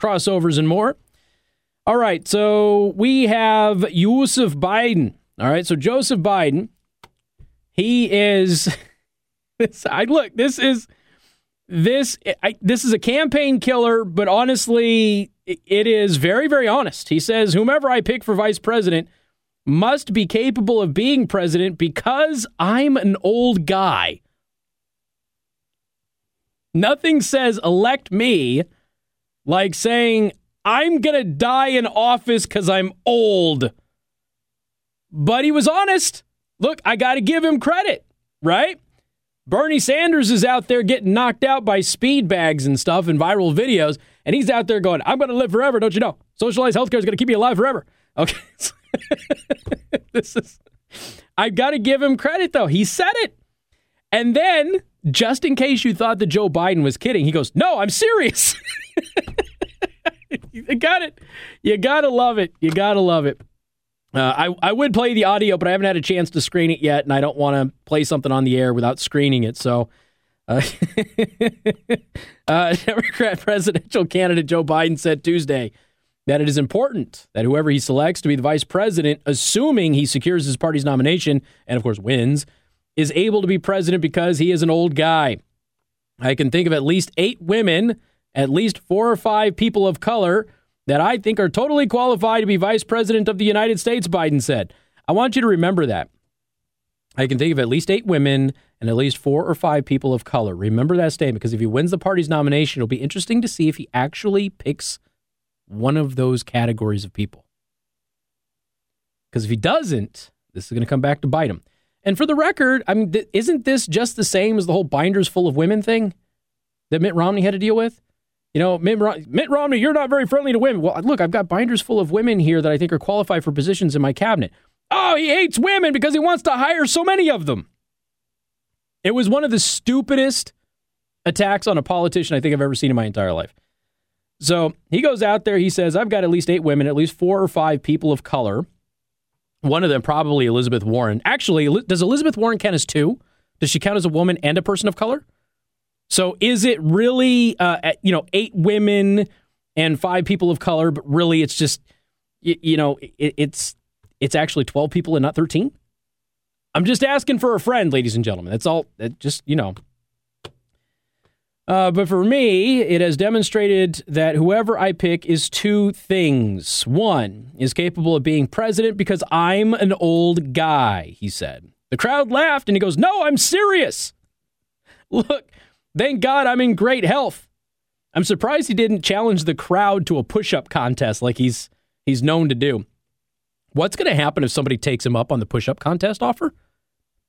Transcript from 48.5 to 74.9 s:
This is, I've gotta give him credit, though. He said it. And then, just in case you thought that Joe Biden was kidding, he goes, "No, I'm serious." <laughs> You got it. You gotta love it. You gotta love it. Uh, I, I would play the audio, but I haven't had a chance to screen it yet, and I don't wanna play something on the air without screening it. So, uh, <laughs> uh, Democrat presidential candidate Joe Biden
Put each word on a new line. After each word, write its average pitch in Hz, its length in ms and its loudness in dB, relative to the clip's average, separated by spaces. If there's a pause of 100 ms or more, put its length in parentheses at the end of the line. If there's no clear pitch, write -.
This - 220 -4
is, - 240 -8 (800)
I've 214 180 0
gotta 269 240 0
give 262 240 0
him 269 140 2
credit, 349 380 -2
though. 233 120 2
He 175 180 2
said 370 320 -2
it. - 220 -4 (720)
And 233 240 2
then, 339 460 2 (300)
just 233 340 0
in 277 100 2
case 262 300 0
you 226 100 2
thought 226 260 0
that 214 60 0
Joe 190 220 0
Biden 170 340 0
was 139 140 0
kidding, 202 300 0
he 156 40 2
goes, 151 240 -2
"No, 320 240 2
I'm 202 120 0
serious." 427 720 0
<laughs> - 40 -20 (1900)
You 240 240 -6
got 330 280 0
it. - 180 -12 (420)
You 208 140 0
gotta 277 320 2
love 240 300 0
it. 180 220 -2
You 160 100 0
gotta 196 300 0
love 170 260 2
it. - 140 -4 (720)
Uh, 131 80 0 (160)
I, 175 340 0
I - 20 0
would 254 220 0
play 240 200 0
the 214 100 2
audio, 202 340 2
but 175 100 -2
I - 20 0
haven't 190 160 0
had 190 100 0
a 160 40 -2
chance 175 300 -2
to 156 100 -4
screen 165 300 0
it 165 100 -2
yet, 147 240 0
and 139 80 -2
I 139 80 2
don't 143 160 -2
wanna 139 360 0 (120)
play 151 200 0
something 135 280 -2
on 131 120 0
the 127 140 0
air 127 140 0
without 120 260 -2
screening 139 460 0
it. 110 120 -6
So, 120 320 -2 (600)
uh, 127 140 0 (340)
<laughs> - 1500 -6
uh, 170 260 2
Democrat 220 640 -2
presidential 190 640 -2
candidate 175 400 0
Joe 165 180 0
Biden 160 340 0